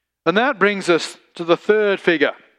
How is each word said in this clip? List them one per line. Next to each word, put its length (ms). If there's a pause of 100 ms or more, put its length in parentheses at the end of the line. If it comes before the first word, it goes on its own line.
(260)
And 100
that 220
brings 320
us 260 (200)
to 80
the 120
third 440
figure, 340 (240)